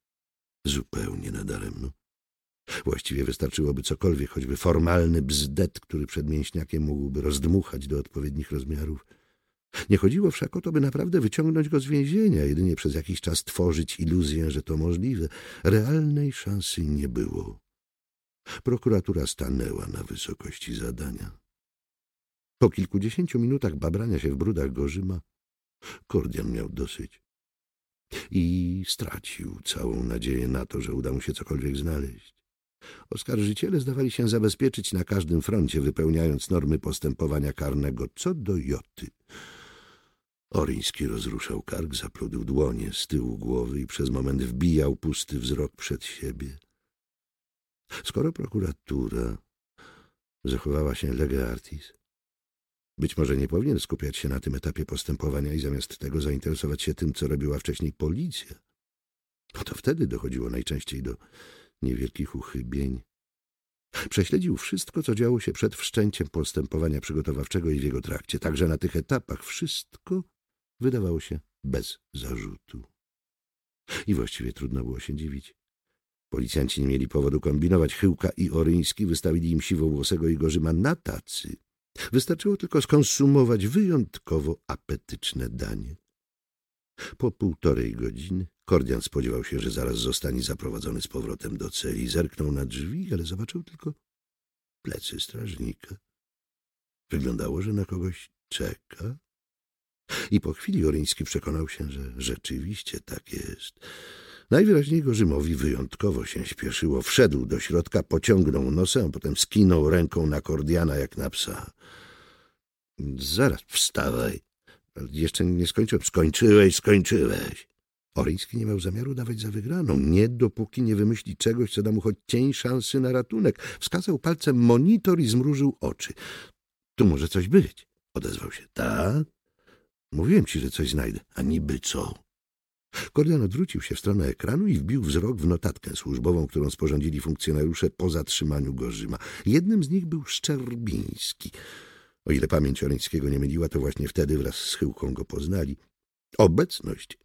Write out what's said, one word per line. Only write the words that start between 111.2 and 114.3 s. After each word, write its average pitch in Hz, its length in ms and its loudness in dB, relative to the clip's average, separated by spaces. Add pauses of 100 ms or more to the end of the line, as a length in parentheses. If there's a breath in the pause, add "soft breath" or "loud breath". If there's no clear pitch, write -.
psa. - 420 -8 (1500 loud breath)
"Zaraz, 73 500 2
wstawaj. - 720 -2 (720 soft breath)